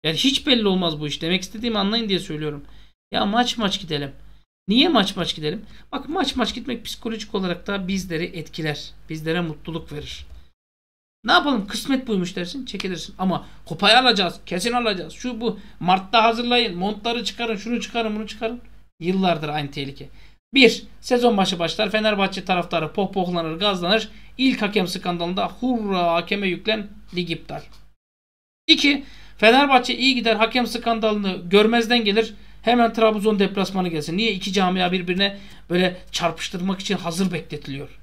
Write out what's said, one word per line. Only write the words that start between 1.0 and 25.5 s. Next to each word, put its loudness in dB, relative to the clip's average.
bu -4
iş. -6
Demek 0
istediğimi -4
anlayın 0
diye 0
söylüyorum. -6
Ya 0
maç 0
maç 0
gidelim. -6
Niye 6
maç 2
maç -4
gidelim? -6
Bak -8
maç -2
maç -2
gitmek -8
psikolojik -10
olarak -4
da -4
bizleri -4
etkiler. -8
Bizlere -2
mutluluk -8
verir. -12
Ne 2
yapalım? 2
Kısmet -2
buymuş -2
dersin, -8
çekilirsin. -8
Ama -2
kupayı 4
alacağız, 2
kesin -2
alacağız. -2
Şu -8
bu. -2
Mart'ta 4
hazırlayın, 2
montları -4
çıkarın, -4
şunu -4
çıkarın, -4
bunu -6
çıkarın. -6
Yıllardır 0
aynı -4
tehlike. -10
Bir, 6
sezon 4
başı 2
başlar. -2
Fenerbahçe 0
taraftarı -2
pohpohlanır, -2
gazlanır. 0
İlk 4
hakem 2
skandalında -2
hurra 0